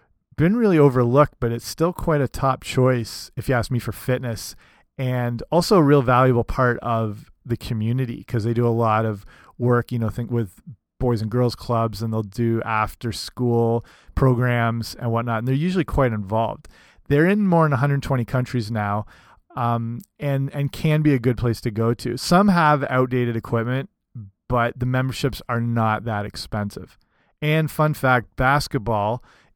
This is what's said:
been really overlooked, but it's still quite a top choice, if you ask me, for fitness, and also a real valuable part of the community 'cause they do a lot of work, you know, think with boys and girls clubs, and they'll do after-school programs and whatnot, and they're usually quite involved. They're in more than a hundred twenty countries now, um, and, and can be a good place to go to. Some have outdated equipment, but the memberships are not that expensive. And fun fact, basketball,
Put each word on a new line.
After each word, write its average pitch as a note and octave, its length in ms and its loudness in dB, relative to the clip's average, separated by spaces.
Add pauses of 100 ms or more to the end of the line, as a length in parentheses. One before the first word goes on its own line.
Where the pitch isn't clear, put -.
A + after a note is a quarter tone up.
(360)
been F3 200 2
really G3+ 240 4
overlooked, B2+ 600 6
but A#2 120 -2
it's A#2 160 -6
still F3 260 -2
quite D3+ 260 -2
a C3 80 0
top C3 360 -2
choice, B2+ 720 0
if A#2+ 120 -8
you C3+ 60 0
ask A#2 160 -2
me, B2 80 -2
for A#2 140 -4
fitness, B2+ 640 -6 (420)
and B2 540 -4
also E3+ 260 4
a D#3+ 60 8
real C#3+ 180 6
valuable B2 420 4
part B2 360 0
of A2+ 520 -4 (140)
the A#2 100 -4
community A#2 680 -4
'cause A2+ 200 -4
they A#2 120 0
do A#2+ 120 2
a - 20 2
lot A2+ 360 2
of G#2 180 -6 (340)
work, A#2+ 340 0
you A#2+ 80 -2
know, A2 100 0
think A#2+ 220 -6
with A#2 300 -4 (380)
boys A#2+ 220 2
and A2 80 -4
girls A#2+ 260 0
clubs, A2+ 460 -2
and A2+ 100 -4
they'll A2 120 -2
do A2+ 400 -2
after-school A#2 1200 -2 (300)
programs A#2+ 800 0
and A#2+ 160 -6
whatnot, A#2 280 -2
and A#2+ 80 -4
they're C3 80 0
usually F3 300 0
quite C3 260 2
involved. G#2+ 560 -4 (400)
They're D3 200 4
in G#3 200 2
more E3+ 180 4
than D3 80 0
a B2+ 40 0
hundred C#3 240 0
twenty B2+ 240 -2
countries B2 460 -4
now, G#2 340 -4 (500)
um, A#2 440 -4 (200)
and, C#3 340 -2
and C#3+ 180 -4
can D#3 320 0
be D3 100 4
a C3 60 2
good A#2 180 0
place A#2 240 -2
to A#2 100 -4
go A2+ 220 0
to. A#2+ 240 -6
Some F#3 300 2
have D3+ 420 4
outdated B2 480 0
equipment, A#2+ 540 -2 (560)
but A#2+ 300 0
the B2+ 100 -2
memberships B2+ 600 -2
are A#2 140 -2
not A2+ 440 0
that G#2+ 200 -4
expensive. - 720 -8 (440)
And D3+ 300 0
fun D3+ 220 0
fact, B2+ 420 0
basketball, A#2+ 880 0 (320)